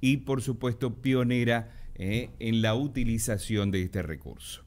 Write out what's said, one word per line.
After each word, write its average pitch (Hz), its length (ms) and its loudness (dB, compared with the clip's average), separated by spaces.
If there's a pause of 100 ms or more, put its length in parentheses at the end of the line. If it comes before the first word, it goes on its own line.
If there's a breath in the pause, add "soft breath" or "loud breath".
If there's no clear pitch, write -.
y, 135 160 6
por 131 240 -2
supuesto, 123 600 -2
pionera, 120 720 2 (240 loud breath)
eh, 107 340 -2 (100)
en 113 220 2
la 110 140 4
utilización 113 960 0
de 95 100 2
este 92 200 -2
recurso. 73 640 -10